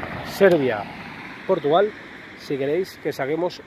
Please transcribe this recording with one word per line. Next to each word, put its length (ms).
Serbia-Portugal, 1700
si 80
queréis 400
que 140
saquemos 540